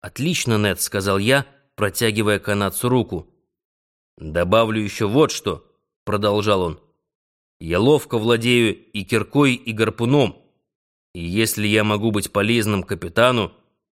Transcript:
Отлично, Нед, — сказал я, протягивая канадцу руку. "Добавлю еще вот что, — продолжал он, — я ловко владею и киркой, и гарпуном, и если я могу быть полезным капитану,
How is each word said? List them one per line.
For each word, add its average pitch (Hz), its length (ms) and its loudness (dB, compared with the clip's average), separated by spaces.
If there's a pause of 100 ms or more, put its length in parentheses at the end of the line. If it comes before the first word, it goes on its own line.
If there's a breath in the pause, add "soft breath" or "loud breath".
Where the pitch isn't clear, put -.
Отлично, 127 560 -2
Нед, — 101 240 0
сказал 98 380 -2
я, 131 260 2 (300)
протягивая 104 640 0
канадцу 101 500 -2
руку. 110 380 -2 (880)
"Добавлю 95 640 0
еще 104 260 -4
вот 131 240 2
что, — - 340 -8 (400)
продолжал 104 560 0
он, — 80 180 -4 (800)
я 82 200 -2
ловко 127 400 2
владею 117 560 2 (160)
и 101 120 -8
киркой, 123 520 2
и 117 160 -8
гарпуном, 113 680 0 (760)
и 85 100 -10
если 107 420 -2
я 107 180 2
могу 107 280 0
быть 101 200 -4
полезным 104 520 0
капитану, 104 680 0 (460)